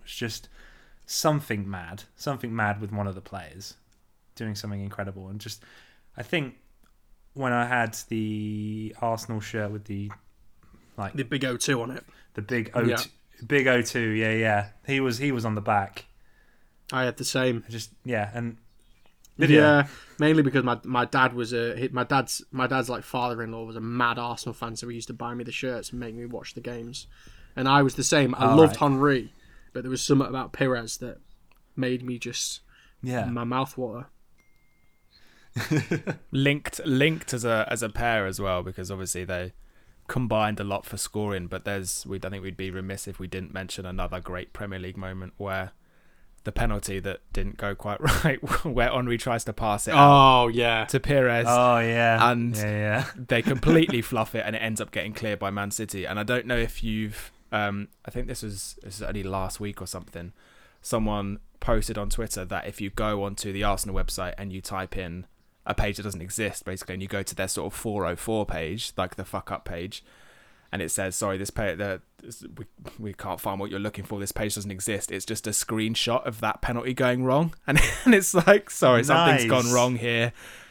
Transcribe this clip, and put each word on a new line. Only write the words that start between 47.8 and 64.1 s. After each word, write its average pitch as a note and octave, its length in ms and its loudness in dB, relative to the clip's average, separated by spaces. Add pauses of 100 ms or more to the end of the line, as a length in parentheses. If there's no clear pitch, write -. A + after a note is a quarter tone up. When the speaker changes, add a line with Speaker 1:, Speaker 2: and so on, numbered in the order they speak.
Speaker 3:
<laughs> - 220 4
right, C#3+ 140 2 (280)
where B2 260 2
Henry B2 260 0
tries A#2 280 -2
to A2+ 80 -6
pass G#2 340 -2
it - 60 0
out C#3 500 12
Speaker 2:
Oh, A#2+ 40 6
yeah. A#2 380 2
Speaker 3:
to C3+ 140 0
Perez. B2 500 4
Speaker 1:
Oh, B2 300 6
yeah. A#2 520 6
Speaker 3:
And A#2+ 240 0
Speaker 1:
Yeah, G#2+ 160 0
yeah. G#2+ 340 0 (100)
<laughs> B2+ 120 -12
Speaker 3:
they A#2 140 2
completely D3 600 4
fluff A2+ 340 -2
it, G#2+ 100 -2
and A2 100 -4
it A2+ 40 -6
ends A2+ 200 -2
up A2 120 -6
getting G#2 220 -6
cleared G#2 260 -4
by G2 100 -2
Man G2+ 220 -4
City. G2+ 340 -6
And G2+ 140 -4
I G#2 40 -4
don't B2 220 0
know B2 120 0
if A#2 260 -2
you've, A2 480 -4 (200)
um, G2+ 360 -2 (180)
I - 60 -12
think B2 160 -6
this B2 160 -10
was, G2+ 400 -10
this G2 160 -14
was G#2 100 -8
only G#2 140 -6
last F#2+ 360 -6
week G2+ 220 -8
or F2+ 60 -10
something, F2+ 460 -12 (500)
someone G#2 560 -2 (200)
posted A2+ 380 0
on G#2 140 -4
Twitter G#2 340 -2
that F#2+ 220 -6
if G#2 120 -10
you G2 120 -6
go G#2+ 320 -2
onto G2+ 280 -6
the G2 120 -4
Arsenal G2+ 320 0
website - 420 -2